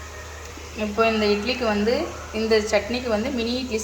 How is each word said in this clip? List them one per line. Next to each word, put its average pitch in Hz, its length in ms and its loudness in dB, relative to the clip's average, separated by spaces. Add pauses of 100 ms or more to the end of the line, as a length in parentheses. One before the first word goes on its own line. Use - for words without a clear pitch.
(840)
இப்போ 208 180 -2 (120)
இந்த 214 200 2
இட்லிக்கு 240 400 0
வந்து, 208 220 2 (440)
இந்த 220 140 4 (180)
சட்னிக்கு 240 440 2
வந்து 220 140 0 (100)
மினி 233 220 0
இட்லி 220 220 -2